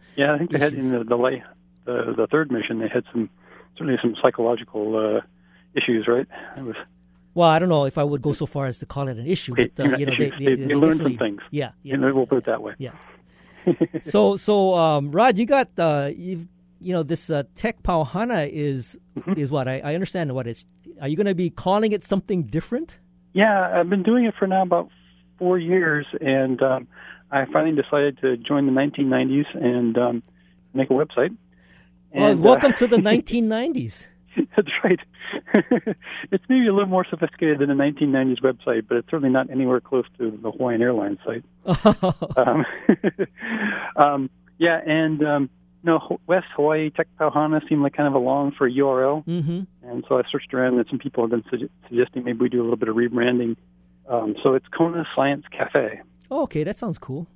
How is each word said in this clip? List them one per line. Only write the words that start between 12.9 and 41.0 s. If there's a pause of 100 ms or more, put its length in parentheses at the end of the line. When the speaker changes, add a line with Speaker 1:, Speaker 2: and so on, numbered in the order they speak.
Speaker 1:
<laughs>
Speaker 2:
So,
so,
um,
Rod,
you
got,
uh,
you've, (340)
you
know,
this,
uh, (140)
Tech
Pauhana
is, (200)
Speaker 1:
Mm-hmm.
Speaker 2:
is
what?
I,
I
understand
what
it's. (360)
Are
you
gonna
be
calling
it
something
different? (340)
Speaker 1:
Yeah,
I've
been
doing
it
for
now
about (480)
four
years, (160)
and,
um, (460)
I
finally
decided
to
join
the
nineteen
nineties
and,
um, (500)
make
a
website. (760)
Speaker 2:
Well,
Speaker 1:
And,
uh,
Speaker 2:
welcome
to
the
Speaker 1:
<laughs>
Speaker 2:
nineteen
nineties. (280)
Speaker 1:
<laughs>
That's (140)
right. (540)
<laughs> (380)
It's
maybe
a
little
more
sophisticated
than
a
nineteen
nineties
website,
but
it's
certainly
not
anywhere
close (120)
to (120)
the
Hawaiian
Airlines